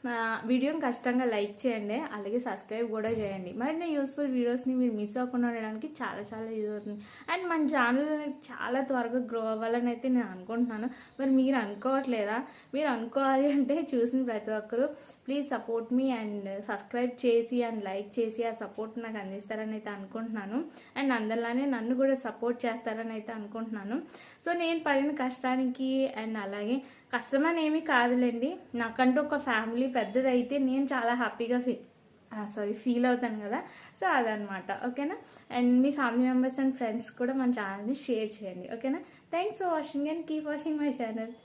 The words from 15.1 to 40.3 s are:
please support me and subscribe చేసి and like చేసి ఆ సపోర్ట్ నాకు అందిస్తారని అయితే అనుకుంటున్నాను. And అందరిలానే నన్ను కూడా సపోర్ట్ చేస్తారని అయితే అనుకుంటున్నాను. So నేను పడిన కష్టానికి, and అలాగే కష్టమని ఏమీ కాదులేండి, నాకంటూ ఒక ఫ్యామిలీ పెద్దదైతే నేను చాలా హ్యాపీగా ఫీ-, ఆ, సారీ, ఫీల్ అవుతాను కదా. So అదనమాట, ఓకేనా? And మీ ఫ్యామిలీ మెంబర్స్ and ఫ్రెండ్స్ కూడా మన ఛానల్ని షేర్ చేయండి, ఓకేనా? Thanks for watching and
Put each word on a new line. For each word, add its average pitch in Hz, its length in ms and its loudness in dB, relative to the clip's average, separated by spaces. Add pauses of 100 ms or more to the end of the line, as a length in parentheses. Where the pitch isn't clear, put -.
please 285 240 0
support 226 320 -4 (120)
me 269 80 4 (140)
and 208 240 -6 (240)
subscribe 247 580 -2
చేసి 233 300 4 (120)
and 226 100 -4
like 202 420 -4
చేసి 226 240 -2
ఆ 226 80 0
సపోర్ట్ 220 460 -8
నాకు 220 200 -6
అందిస్తారని 208 520 -6
అయితే 214 200 -6
అనుకుంటున్నాను. 214 720 -6 (360)
And 277 120 2
అందరిలానే 233 540 0
నన్ను 240 280 0
కూడా 269 200 4
సపోర్ట్ 240 520 -2
చేస్తారని 226 460 -4
అయితే 220 200 -8
అనుకుంటున్నాను. 220 640 -6 (480)
So 349 140 0
నేను 330 280 0
పడిన 277 240 4 (120)
కష్టానికి, 262 880 0 (140)
and 220 120 -4
అలాగే 208 460 -2 (320)
కష్టమని 311 520 2
ఏమీ 311 140 2
కాదులేండి, 247 760 4 (180)
నాకంటూ 247 480 4
ఒక 294 140 0
ఫ్యామిలీ 240 500 2
పెద్దదైతే 247 720 2
నేను 269 260 4
చాలా 240 300 2
హ్యాపీగా 240 460 0
ఫీ-, 247 240 0 (500)
ఆ, 208 120 -6 (100)
సారీ, 208 160 -2
ఫీల్ 240 340 2
అవుతాను 240 340 2
కదా. 214 220 -2 (380)
So 381 60 0
అదనమాట, 208 800 0
ఓకేనా? 285 300 -4 (420)
And 247 240 6
మీ 277 80 6
ఫ్యామిలీ 254 320 2
మెంబర్స్ 254 340 4
and 269 180 2
ఫ్రెండ్స్ 233 360 -4
కూడా 247 220 -2
మన 262 180 2
ఛానల్ని 208 440 -2
షేర్ 214 500 -4
చేయండి, 180 300 -8
ఓకేనా? 262 240 -2 (360)
Thanks 403 280 -2
for 370 140 0
watching 294 380 -2
and 330 160 -4